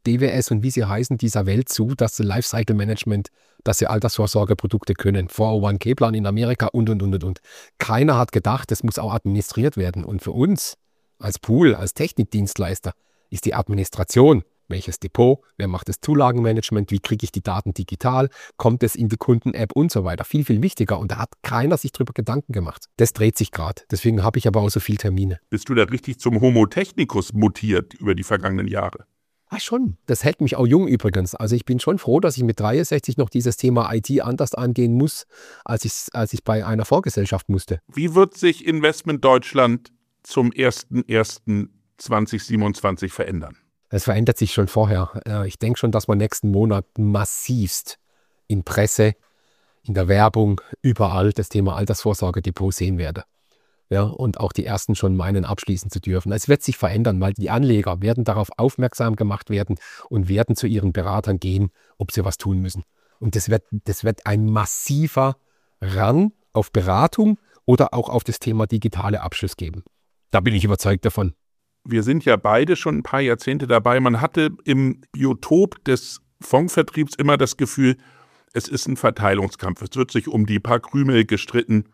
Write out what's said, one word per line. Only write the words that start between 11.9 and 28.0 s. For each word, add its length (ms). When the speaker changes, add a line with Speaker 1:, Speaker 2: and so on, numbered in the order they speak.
Speaker 1:
Technikdienstleister 1000
ist 140
die 100
Administration, 880
welches 280
Depot, 400
wer 100
macht 220
das 100
Zulagenmanagement, 920
wie 80
kriege 240
ich 80
die 100
Daten 320
digital, 560
kommt 280
es 120
in 140
die 80
Kunden-App 560
und 180
so 120
weiter, 200
viel, 220
viel 160
wichtiger. 380
Und 100
da 80
hat 240
keiner 340
sich 160
drüber 220
Gedanken 400
gemacht. 320
Das 140
dreht 240
sich 160
grad. 380
Deswegen 340
habe 140
ich 100
aber 140
auch 80
so 100
viel 180
Termine. 420
Speaker 2:
Bist 200
du 40
da 120
richtig 340
zum 200
Homo 280
Technicus 640
mutiert 640
über 180